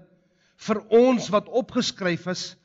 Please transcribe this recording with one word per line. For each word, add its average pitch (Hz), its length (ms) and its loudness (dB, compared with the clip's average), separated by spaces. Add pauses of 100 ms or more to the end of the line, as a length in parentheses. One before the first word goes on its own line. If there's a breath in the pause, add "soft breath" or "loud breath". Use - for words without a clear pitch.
(580)
vir 214 320 -4
ons 233 400 4
wat 202 200 -2
opgeskryf 190 800 -4
is - 380 -8